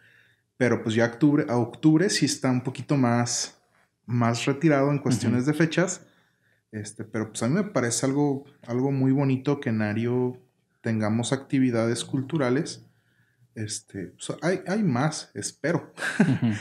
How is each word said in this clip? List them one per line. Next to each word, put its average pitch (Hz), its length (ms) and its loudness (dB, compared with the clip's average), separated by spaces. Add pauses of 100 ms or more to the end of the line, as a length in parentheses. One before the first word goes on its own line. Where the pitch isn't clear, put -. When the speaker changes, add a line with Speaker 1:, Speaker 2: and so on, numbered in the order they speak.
(580)
Speaker 1:
Pero, 117 240 2
pues, 110 120 -2
ya 117 120 4
octubre, 147 420 2
a 117 100 0
octubre 156 500 2
sí - 180 -2
está 131 240 -2
un 123 120 0
poquito 131 340 -4
más, 120 600 0 (480)
más 117 400 0
retirado 139 440 2
en 147 100 2
cuestiones 123 420 0
Speaker 2:
Ujú. 139 100 0
Speaker 1:
de 151 60 -6
fechas. 170 480 0 (640)
Este, 107 320 -10
pero, 110 240 -4
pues, - 140 -12
a 113 60 2
mí 135 60 2
me 202 100 2
parece 120 420 -2
algo, 139 380 0 (220)
algo 127 240 0
muy 131 220 2
bonito 139 480 0
que - 80 -6
en 110 140 0
Ario 120 580 -2 (400)
tengamos 110 540 0
actividades 120 720 0
culturales. 135 800 -2 (680)
Este, 101 540 -10
pues, - 240 -10 (100)
hay, 180 240 0
hay 202 160 -2
más, 151 520 0
espero. - 580 -6 (280)
Speaker 2:
Ujú. 127 400 2